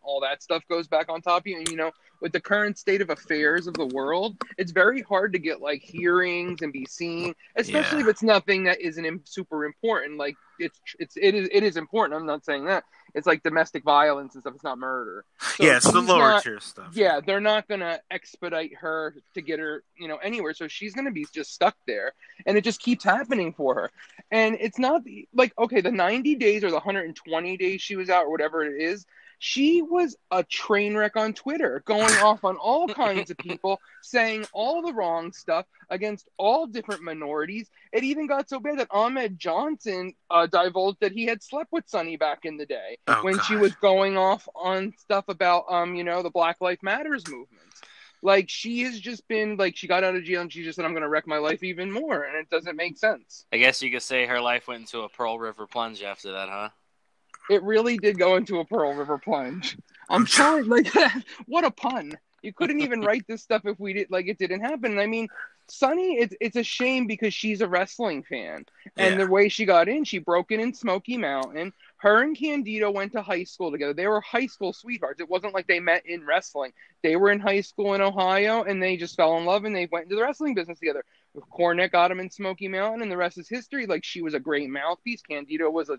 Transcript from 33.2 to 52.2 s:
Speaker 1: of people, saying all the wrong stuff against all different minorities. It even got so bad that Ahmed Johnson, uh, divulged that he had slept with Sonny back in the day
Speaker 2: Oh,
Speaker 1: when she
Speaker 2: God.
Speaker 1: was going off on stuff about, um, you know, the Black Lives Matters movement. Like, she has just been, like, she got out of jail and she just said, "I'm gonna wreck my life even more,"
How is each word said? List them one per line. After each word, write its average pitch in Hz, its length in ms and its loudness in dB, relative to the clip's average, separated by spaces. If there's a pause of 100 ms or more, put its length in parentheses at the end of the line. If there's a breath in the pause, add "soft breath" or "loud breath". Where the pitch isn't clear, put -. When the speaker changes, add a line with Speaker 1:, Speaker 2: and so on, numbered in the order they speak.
Speaker 1:
of 175 80 -12
people, 190 420 -4 (220 soft breath)
saying 220 520 0
all 262 280 -2
the 330 120 -6
wrong 170 400 -2
stuff 170 320 -2 (240 soft breath)
against 202 380 -6 (100)
all 247 280 4
different 208 380 -8
minorities. 156 640 -6 (220 soft breath)
It 240 140 0
even 285 200 -2
got 277 240 -2
so 269 100 -6
bad 294 200 -4
that 233 100 -2
Ahmed 226 480 0
Johnson, 185 800 -4 (160)
uh, 170 160 6
divulged 185 540 2
that 202 100 2
he 226 140 -6
had 226 180 -2
slept 302 300 -8
with 330 140 -4
Sonny 165 280 -4
back 156 300 -2
in 156 120 -8
the 151 80 -8
day 117 400 -8
Speaker 2:
Oh, 117 160 4
Speaker 1:
when 190 200 2
she 214 140 -2
Speaker 2:
God. 208 60 0
Speaker 1:
was 196 140 4
going 196 420 4
off 190 380 2
on 190 420 -4
stuff 196 300 -2
about, 175 420 2
um, 175 240 0
you 175 120 -6
know, 175 180 -2
the 170 80 -4
Black 170 300 0
Lives 180 200 -2
Matters 233 460 -4
movement. 131 340 -16 (640 soft breath)
Like, 196 260 4
she 240 340 -6
has 247 160 -6
just 226 280 -12
been, 214 300 -2
like, 190 180 0
she - 120 -12
got 185 180 2
out 185 100 0
of 185 80 -4
jail 175 180 -2
and 170 100 -10
she 165 120 -14
just 160 140 -10
said, 175 80 -4
"I'm 160 80 -2
gonna 156 160 -4
wreck 156 180 -2
my 156 100 -2
life 151 260 -2
even 185 280 -6
more," 226 320 -4